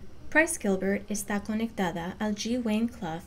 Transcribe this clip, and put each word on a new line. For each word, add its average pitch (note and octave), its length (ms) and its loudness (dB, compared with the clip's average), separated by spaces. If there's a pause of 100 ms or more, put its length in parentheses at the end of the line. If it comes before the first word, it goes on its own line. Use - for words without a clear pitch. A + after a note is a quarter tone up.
(280)
Price D#4+ 320 4
Gilbert G3 500 2
está G3+ 300 -2
conectada G3 760 -2
al G#3+ 160 0
G. A#3 280 0
Wayne A3+ 280 2
Clough E3 360 -6